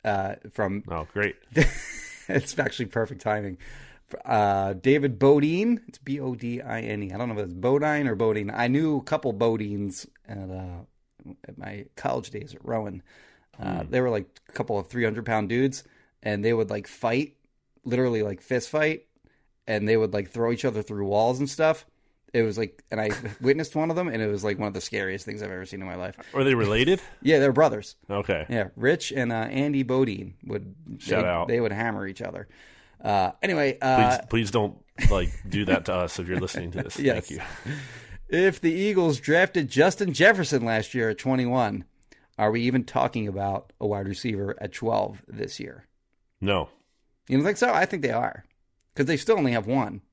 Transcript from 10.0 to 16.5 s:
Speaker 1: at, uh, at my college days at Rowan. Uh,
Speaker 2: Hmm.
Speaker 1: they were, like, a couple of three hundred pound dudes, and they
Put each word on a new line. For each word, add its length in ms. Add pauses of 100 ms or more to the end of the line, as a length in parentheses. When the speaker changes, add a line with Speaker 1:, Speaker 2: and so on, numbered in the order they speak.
Speaker 1:
at, 220
uh, 300 (680)
at 120
my 260 (100)
college 360
days 240
at 100
Rowan. 380 (560)
Uh, 240
Speaker 2:
Hmm. 80
Speaker 1:
they 100
were, 80
like, 180 (220)
a 40
couple 260
of 80
three 160
hundred 240
pound 220
dudes, 340 (400)
and 200
they 100